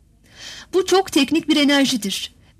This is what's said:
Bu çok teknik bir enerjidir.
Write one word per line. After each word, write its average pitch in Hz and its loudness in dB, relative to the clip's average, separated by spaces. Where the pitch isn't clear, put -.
Bu 370 0
çok 370 0
teknik 285 0
bir - 2
enerjidir. 269 0